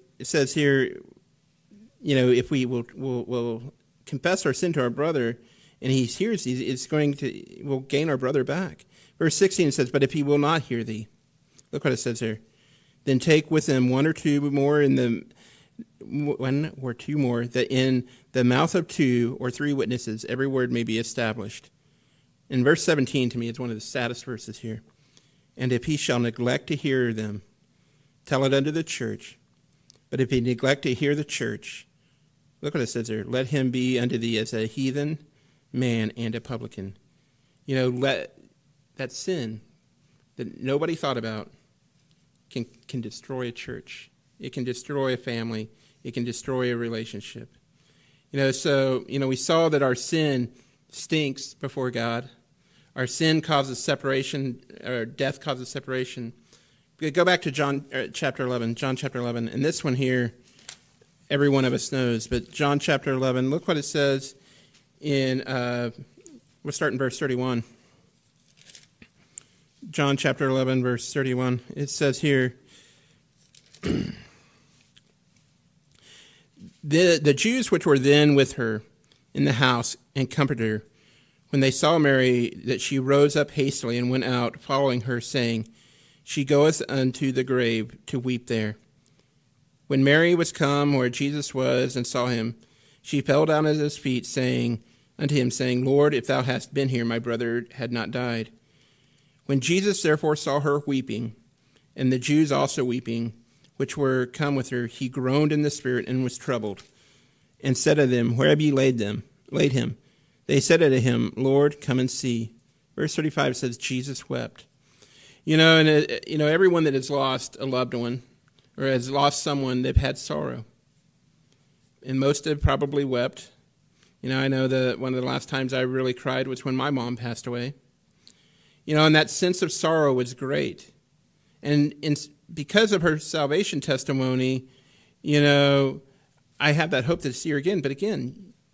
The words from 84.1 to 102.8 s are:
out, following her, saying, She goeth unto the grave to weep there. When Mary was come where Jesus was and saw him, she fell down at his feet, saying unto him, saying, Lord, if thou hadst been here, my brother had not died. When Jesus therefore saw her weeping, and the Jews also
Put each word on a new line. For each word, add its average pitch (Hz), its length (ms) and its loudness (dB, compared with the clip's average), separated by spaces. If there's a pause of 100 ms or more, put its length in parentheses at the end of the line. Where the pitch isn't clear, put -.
out, 123 340 -2
following 135 420 0
her, 120 200 -4
saying, 117 480 -2 (560)
She - 180 -4
goeth 151 460 4
unto 131 420 0
the 127 140 -2
grave 117 520 -2 (100)
to 135 120 -4
weep 123 280 -4
there. 107 280 -2 (1120)
When 135 160 2
Mary 160 320 6
was 165 160 2
come 143 420 2
where 127 160 2
Jesus 143 440 -4
was 127 420 0
and 123 100 -2
saw 123 220 -2
him, 117 280 -2 (460)
she 143 200 -2
fell 147 240 4
down 156 200 4
at 151 100 2
his 147 220 -2
feet, 127 280 -2
saying 123 580 -2 (340)
unto 147 180 0
him, 123 160 2
saying, 127 340 0
Lord, 143 280 4
if 120 140 -2
thou 135 140 0
hadst 123 320 -4
been 139 160 0
here, 120 160 -2
my 117 140 -2
brother 117 460 -4 (100)
had 120 180 -6
not 113 180 -4
died. 120 400 -4 (960)
When 139 160 2
Jesus 190 400 2
therefore 151 340 2
saw 147 240 -2
her 143 200 0
weeping, 120 560 -4 (600)
and 131 160 0
the 131 80 0
Jews 147 320 2
also 139 320 0